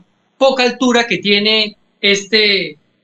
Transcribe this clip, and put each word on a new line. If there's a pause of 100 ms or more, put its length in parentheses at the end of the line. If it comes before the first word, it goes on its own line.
(380)
poca
altura
que
tiene (240)
este, (260)